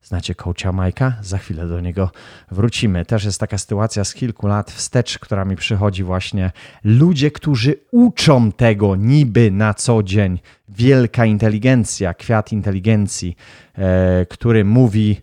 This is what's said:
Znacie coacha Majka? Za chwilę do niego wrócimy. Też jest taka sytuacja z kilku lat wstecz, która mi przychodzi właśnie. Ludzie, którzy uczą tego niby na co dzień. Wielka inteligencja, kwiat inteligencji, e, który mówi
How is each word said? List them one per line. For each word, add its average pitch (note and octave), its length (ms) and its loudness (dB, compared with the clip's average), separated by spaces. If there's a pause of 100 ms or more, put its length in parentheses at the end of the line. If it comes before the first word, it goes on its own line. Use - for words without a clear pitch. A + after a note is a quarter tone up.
Znacie - 340 -8
coacha F2+ 360 -6
Majka? F#2+ 500 -2
Za G2 160 -8
chwilę E2+ 300 -10
do E2+ 120 -6
niego F2+ 320 -4 (400)
wrócimy. F#2+ 540 -2
Też G#2+ 180 -2
jest G2+ 160 -6
taka G#2 180 -6
sytuacja G#2 460 -4
z - 100 -8
kilku A2+ 340 -6
lat G2+ 240 -2
wstecz, - 480 -4
która G2 260 -6
mi F#2+ 100 -2
przychodzi G2 480 -2
właśnie. F#2 480 -4 (320)
Ludzie, C#3+ 480 4
którzy C#3+ 440 -2 (160)
uczą D#3 600 4
tego G#2 440 2
niby A#2 560 4
na G#2 220 0
co A2+ 300 0
dzień. F#2+ 360 0 (300)
Wielka A#2+ 560 2
inteligencja, G#2+ 880 0
kwiat - 380 -2
inteligencji, G2 840 -2 (400)
e, F#2 500 2
który A2+ 400 0
mówi G#2+ 580 2